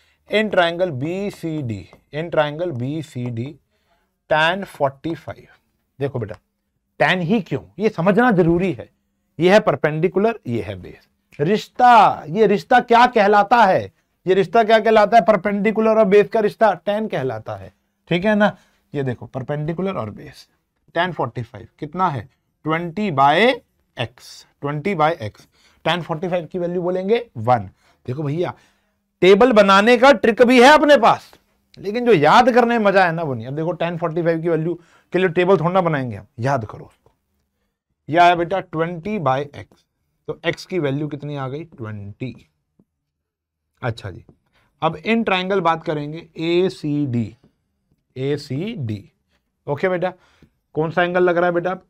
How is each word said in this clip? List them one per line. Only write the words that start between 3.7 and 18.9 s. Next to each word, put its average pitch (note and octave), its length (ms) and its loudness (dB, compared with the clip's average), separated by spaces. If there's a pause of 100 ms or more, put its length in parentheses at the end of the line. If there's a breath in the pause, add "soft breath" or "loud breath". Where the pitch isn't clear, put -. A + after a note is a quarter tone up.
tan E3 360 0
फ़ोर्टी D3+ 500 -6
फ़ाइव। - 320 -18 (520)
देखो C3 200 -6
बेटा F#2+ 160 -10 (640)
टैन E3+ 220 2
ही F3+ 200 0
क्यों, A#2 200 -8 (180)
ये G#3+ 100 0
समझना G#3 440 2
जरूरी E3+ 400 2
है। - 160 -14 (500)
ये F3+ 140 4
है G#3+ 60 6
परपेंडिकुलर, E3 880 0
ये A#2 140 -4
है G2 140 -10
बेस। D#2+ 320 -20 (320)
रिश्ता, G#3 880 2
ये G#3 180 2
रिश्ता G#3 340 2
क्या A#3+ 260 4
कहलाता G#3 560 2
है? C#3 280 2 (340)
ये F3+ 80 2
रिश्ता F#3+ 300 2
क्या A3 160 4
कहलाता G#3+ 380 4
है? - 80 6
परपेंडिकुलर G#3+ 720 0
और A3 80 4
बेस G3+ 240 4
का G3 100 -2
रिश्ता G#3 360 0
टैन G#3 320 -6
कहलाता A#2+ 480 -6
है, F#2+ 180 -20 (360)
ठीक F3 160 -2
है G#3+ 100 2
ना? G3+ 200 2 (380 soft breath)